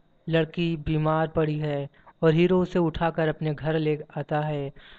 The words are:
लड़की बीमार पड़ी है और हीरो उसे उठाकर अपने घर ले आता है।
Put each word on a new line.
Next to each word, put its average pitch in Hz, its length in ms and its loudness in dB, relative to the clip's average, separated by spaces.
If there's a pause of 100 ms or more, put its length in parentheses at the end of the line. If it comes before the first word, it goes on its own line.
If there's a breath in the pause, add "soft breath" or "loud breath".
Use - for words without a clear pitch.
(280)
लड़की 165 480 0
बीमार 156 520 0
पड़ी 156 300 0
है 143 300 -4 (340 soft breath)
और 160 120 6
हीरो 180 280 4
उसे 180 160 -2
उठाकर 160 500 0
अपने 156 260 -2
घर 156 240 -2
ले 151 200 0 (180)
आता 151 240 -2
है। 147 320 -4 (260 loud breath)